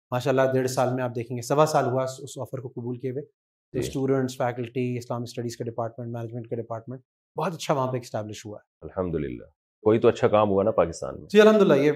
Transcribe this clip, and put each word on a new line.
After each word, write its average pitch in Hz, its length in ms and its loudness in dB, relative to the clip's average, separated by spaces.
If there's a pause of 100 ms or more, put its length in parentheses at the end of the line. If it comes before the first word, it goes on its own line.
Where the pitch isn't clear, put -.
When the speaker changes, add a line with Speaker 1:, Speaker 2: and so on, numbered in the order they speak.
(120)
Speaker 1:
ماشاءاللہ 131 300 2 (120)
ڈیڑھ 131 160 0
سال 127 240 0
میں 131 100 -2
آپ 120 120 -6
دیکھیں 123 220 -8
گے، 120 40 -8
سوا 147 240 4
سال 143 200 2
ہوا 127 180 0
اس، - 160 -8
اس - 180 -14
آفر 131 200 -10
کو 123 100 -10
قبول 123 320 -8
کیے 131 120 -6
ہوئے۔ 135 100 -8
تو - 580 -14
Speaker 2:
جی۔ - 0 -
Speaker 1:
اسٹوڈنٹس، 135 580 0
فیکلٹی، 123 600 -4
اسلامک 120 260 -6
اسٹڈیز 117 340 -8
کے 131 60 -10
ڈپارٹمنٹ، 117 480 -6
مینجمنٹ 117 380 -8
کے 120 60 -6
ڈپارٹمنٹ، 113 460 -10 (360)
بہت 156 160 -4
اچھا 160 200 -2
وہاں 131 180 0
پہ 127 60 -2
اسٹیبلش 107 480 -8
ہوا 104 140 -14
ہے۔ - 260 -20
Speaker 2:
الحمدللہ۔ 78 580 -4 (380)
کوئی 110 180 4
تو 117 80 4
اچھا 117 200 4
کام 107 220 4
ہوا 98 140 4
نا 107 80 2
پاکستان 82 480 -2
میں۔ - 100 -16
Speaker 1:
جی، 208 120 8
الحمدللہ، 214 320 8
یہ 143 220 4